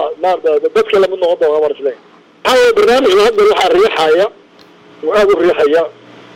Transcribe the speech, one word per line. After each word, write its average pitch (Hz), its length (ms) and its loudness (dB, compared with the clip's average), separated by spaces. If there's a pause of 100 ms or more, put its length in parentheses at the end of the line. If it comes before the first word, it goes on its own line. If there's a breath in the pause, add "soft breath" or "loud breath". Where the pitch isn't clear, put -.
(160)
maaragtay, 160 480 -2
dadka 208 340 -2
la 196 100 2
mid 190 120 -8
noqon 175 180 -2
doonaa 156 220 0
baan 151 120 -2
isleeyahay. 139 280 -8 (440)
Maxaa 254 120 0
yeelay 247 180 2
barnaamijka 240 500 2
hadda 214 180 0
waxaa 202 260 2
riixaya, 180 580 0 (680)
oo 156 160 -6
aad 208 160 2
u 196 80 2
riixaya, 165 460 0 (540)